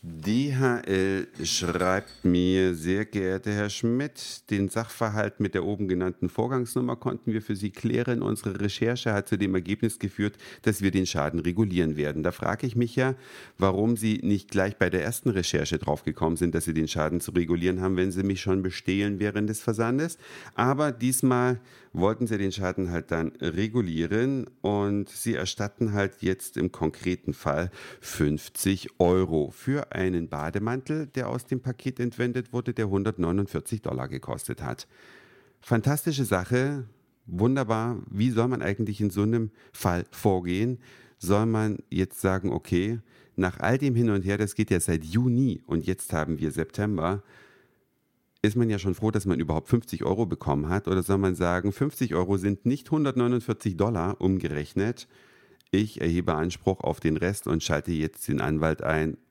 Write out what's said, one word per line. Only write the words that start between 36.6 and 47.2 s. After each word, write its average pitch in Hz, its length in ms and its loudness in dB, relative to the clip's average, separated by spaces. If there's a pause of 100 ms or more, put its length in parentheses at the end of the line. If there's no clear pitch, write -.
wunderbar. 113 840 0
Wie 110 220 2
soll 113 200 2
man 127 120 -2
eigentlich 104 400 -2
in 104 80 2
so 101 140 2
einem 113 260 2 (240)
Fall 87 380 0
vorgehen? 95 680 0 (400)
Soll 104 300 2
man 107 320 0 (100)
jetzt - 320 -2
sagen, 95 300 2
okay, 98 480 0 (360)
nach 90 260 0
all 123 180 2
dem 135 160 2
Hin 117 160 4
und 98 120 2
Her, 98 140 2
das 104 160 0
geht 107 160 0
ja 90 100 4
seit 82 240 0
Juni 120 600 2
und 82 220 -2
jetzt - 260 -4
haben 78 240 0
wir 76 140 -2
September, 92 720 -2 (1200)